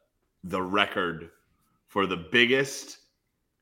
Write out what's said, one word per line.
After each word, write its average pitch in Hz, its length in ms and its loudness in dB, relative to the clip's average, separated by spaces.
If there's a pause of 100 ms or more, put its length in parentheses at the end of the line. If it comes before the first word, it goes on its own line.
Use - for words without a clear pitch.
(460)
the 92 160 -6
record 90 680 0 (580)
for 101 180 0
the 92 120 -2 (140)
biggest 123 680 0 (640)